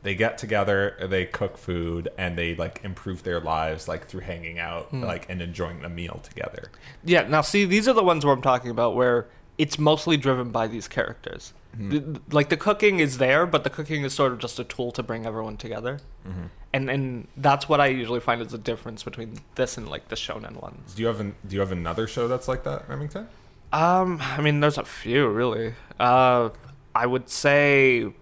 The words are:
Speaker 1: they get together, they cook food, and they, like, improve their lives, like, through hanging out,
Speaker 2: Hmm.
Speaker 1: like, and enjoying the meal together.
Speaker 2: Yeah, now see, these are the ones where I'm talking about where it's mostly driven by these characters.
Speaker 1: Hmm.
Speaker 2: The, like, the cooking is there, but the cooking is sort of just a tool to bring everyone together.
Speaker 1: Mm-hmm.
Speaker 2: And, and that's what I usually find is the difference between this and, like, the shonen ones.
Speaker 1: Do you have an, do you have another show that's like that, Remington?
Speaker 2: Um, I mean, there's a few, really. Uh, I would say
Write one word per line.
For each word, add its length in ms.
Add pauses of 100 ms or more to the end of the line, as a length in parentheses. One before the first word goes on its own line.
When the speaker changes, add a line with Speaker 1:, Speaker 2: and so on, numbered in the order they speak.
Speaker 1:
they 140
get 240
together, 560 (140)
they 160
cook 320
food, 600
and 200
they, 180
like, 280
improve 400
their 160
lives, 480
like, 200
through 140
hanging 380
out, 300
Speaker 2:
Hmm. 140
Speaker 1:
like, 260
and 120
enjoying 400
the 80
meal 340
together. 480 (320)
Speaker 2:
Yeah, 240
now 140
see, 240
these 220
are 60
the 100
ones 220
where 80
I'm 100
talking 280
about 240
where 320 (300)
it's 220
mostly 380
driven 340
by 160
these 200
characters. 680 (220)
Speaker 1:
Hmm. 140
Speaker 2:
The, 320 (100)
like, 180
the 80
cooking 420
is 200
there, 260
but 180
the 60
cooking 340
is 100
sort 180
of 80
just 200
a 40
tool 300
to 100
bring 220
everyone 320
together. 420 (280)
Speaker 1:
Mm-hmm. 180 (280)
Speaker 2:
And, 160
and 380 (100)
that's 320
what 100
I 80
usually 320
find 220
is 80
the 80
difference 460
between 360 (160)
this 220
and, 120
like, 200
the 80
shonen 440
ones. 320
Speaker 1:
Do 80
you 60
have 140
an, 140 (120)
do 80
you 60
have 100
another 340
show 220
that's 220
like 160
that, 240
Remington? 380 (460)
Speaker 2:
Um, 480
I 200
mean, 180
there's 180
a 80
few, 440
really. 440 (260)
Uh, 500 (440)
I 120
would 240
say 840 (100)